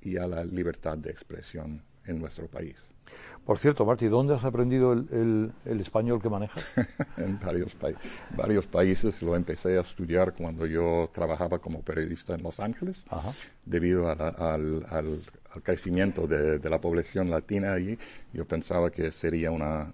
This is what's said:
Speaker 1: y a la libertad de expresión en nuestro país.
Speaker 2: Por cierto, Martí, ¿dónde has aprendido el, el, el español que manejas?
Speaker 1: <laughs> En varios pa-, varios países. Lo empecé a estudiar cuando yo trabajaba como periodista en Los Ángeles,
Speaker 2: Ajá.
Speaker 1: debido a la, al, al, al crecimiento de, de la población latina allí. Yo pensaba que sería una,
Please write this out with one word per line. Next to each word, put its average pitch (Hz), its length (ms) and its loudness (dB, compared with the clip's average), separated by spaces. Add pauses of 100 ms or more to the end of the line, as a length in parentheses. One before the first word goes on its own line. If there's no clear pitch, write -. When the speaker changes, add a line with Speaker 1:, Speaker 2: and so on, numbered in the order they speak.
Speaker 1:
y 92 160 -6
a 90 100 -2
la 85 180 -4
libertad 85 540 -4
de 78 100 -10
expresión 76 720 -12 (240)
en 82 140 -6
nuestro 82 280 -10
país. - 280 -10 (720)
Speaker 2:
Por 104 120 4
cierto, 143 280 4
Martí, 120 220 4
¿dónde 131 260 6
has 127 120 0
aprendido 127 480 4
el, 123 180 2
el, 113 400 4 (140)
el 110 160 0
español 113 400 0
que 110 80 0
manejas? 104 340 -4 (320)
Speaker 1:
<laughs> - 220 -6
En 98 200 -2
varios 87 380 -2
pa-, - 140 -4 (480)
varios 104 280 4
países. 92 560 4
Lo 85 140 2
empecé 87 420 0
a 90 40 4
estudiar 90 520 2
cuando 82 320 -4
yo 85 480 2
trabajaba 85 460 0
como 78 220 -8
periodista 80 540 -4
en 82 60 -6
Los 85 200 -8
Ángeles, 147 480 -6
Speaker 2:
Ajá. 85 240 -6 (320)
Speaker 1:
debido 87 440 2
a 78 60 -2
la, 78 140 -2
al, 78 600 -2
al, 78 320 -4 (300)
al 87 100 -14
crecimiento 90 640 0
de, 76 340 4
de 71 100 -4
la 80 100 2
población 87 500 0
latina 98 440 0
allí. 95 240 -2 (340)
Yo 80 160 -6
pensaba 85 420 0
que 80 220 -2
sería 82 400 0
una, 78 420 -2